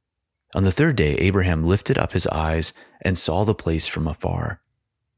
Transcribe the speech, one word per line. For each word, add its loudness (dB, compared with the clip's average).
On 0
the 2
third 2
day, 2
Abraham 2
lifted 2
up 0
his 0
eyes -2
and 0
saw 0
the 0
place -2
from -4
afar. -6